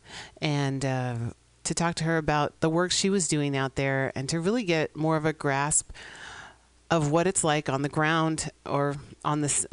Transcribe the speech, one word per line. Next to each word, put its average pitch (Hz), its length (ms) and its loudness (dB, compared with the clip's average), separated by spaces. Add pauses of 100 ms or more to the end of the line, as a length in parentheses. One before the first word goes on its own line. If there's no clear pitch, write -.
(400)
and, 139 440 0
uh, 127 320 -2 (480)
to 170 100 -4
talk 170 220 0
to - 80 -4
her 165 120 2
about 151 440 0
the 160 100 2
work 170 200 2
she - 200 0
was 196 180 0
doing 143 280 0
out 135 180 -2
there 135 400 0
and 139 140 -6
to 170 120 -2
really 214 220 0
get 165 340 0
more 160 200 2
of 156 100 0
a 156 60 2
grasp 143 580 0 (1000)
of 156 200 4
what 170 160 4
it's 190 180 0
like 151 240 2
on 135 140 0
the 147 60 0
ground 160 640 2 (160)
or 143 300 0 (280)
on 151 180 0
the 147 40 0
s-, - 260 0